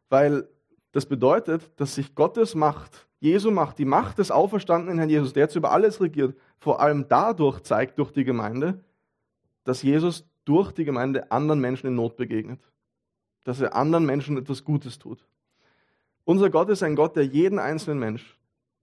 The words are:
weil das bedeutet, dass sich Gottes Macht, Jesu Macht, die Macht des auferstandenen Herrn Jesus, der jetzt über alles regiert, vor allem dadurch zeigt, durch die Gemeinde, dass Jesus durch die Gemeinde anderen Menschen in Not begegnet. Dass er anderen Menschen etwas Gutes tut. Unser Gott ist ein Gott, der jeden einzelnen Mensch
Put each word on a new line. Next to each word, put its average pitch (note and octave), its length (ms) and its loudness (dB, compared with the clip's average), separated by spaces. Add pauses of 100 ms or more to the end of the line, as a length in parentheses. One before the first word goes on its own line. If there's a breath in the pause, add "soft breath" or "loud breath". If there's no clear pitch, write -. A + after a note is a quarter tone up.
weil C#3+ 380 2 (440)
das C#3 160 -2
bedeutet, D#3+ 680 0
dass C#3 200 -6
sich C#3 180 -8
Gottes G3+ 400 0
Macht, - 540 -4 (120)
Jesu F#3+ 300 2
Macht, E3+ 300 -2
die C#3 60 -2
Macht E3+ 340 0
des G3 100 -2
auferstandenen F3 680 0
Herrn D#3+ 120 0
Jesus, D3 240 0
der C#3+ 100 2
jetzt D#3+ 120 0
über D#3+ 160 0
alles G#3 300 2
regiert, C#3+ 340 -2 (240 soft breath)
vor - 220 -2
allem D3 260 2
dadurch D#3+ 540 2
zeigt, A#2+ 360 -2
durch C#3+ 140 -4
die C3+ 140 -2
Gemeinde, B2+ 580 -4 (800)
dass B2+ 180 -4
Jesus D#3 460 0 (180)
durch F3 260 2
die E3 140 -6
Gemeinde C3+ 460 -4
anderen D3 300 2
Menschen B2+ 260 -4
in B2+ 80 -2
Not A#2 220 -4
begegnet. A#2 420 -6 (840)
Dass C3 180 -8
er - 140 -2
anderen D#3 300 2
Menschen C#3 320 -2
etwas C3 280 -8
Gutes C#3+ 340 -6
tut. - 260 -18 (1000)
Unser F#3+ 240 4
Gott E3+ 200 2
ist G3 140 0
ein D3+ 120 0
Gott, D#3+ 200 2
der D3 100 2
jeden E3+ 340 2
einzelnen D3 400 -4
Mensch A2 380 -8 (460)